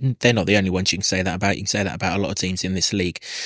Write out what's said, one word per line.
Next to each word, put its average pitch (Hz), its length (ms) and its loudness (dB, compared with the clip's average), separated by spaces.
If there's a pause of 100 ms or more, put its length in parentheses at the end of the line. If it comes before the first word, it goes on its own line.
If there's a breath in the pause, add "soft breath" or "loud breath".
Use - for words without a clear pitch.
(220)
they're 123 100 6
not 107 140 2
the 101 100 4
only 98 140 2
ones 92 240 0
you - 60 -4
can 98 40 -4
say 95 180 0
that 92 140 -2
about. 98 220 0
You - 60 -8
can - 40 -4
say 208 160 0
that 190 120 -4
about 87 220 -2
a 101 40 0
lot 98 80 -2
of 98 60 -6
teams 92 280 -2
in 92 100 -2
this 92 200 0
league. 90 260 -2 (260 loud breath)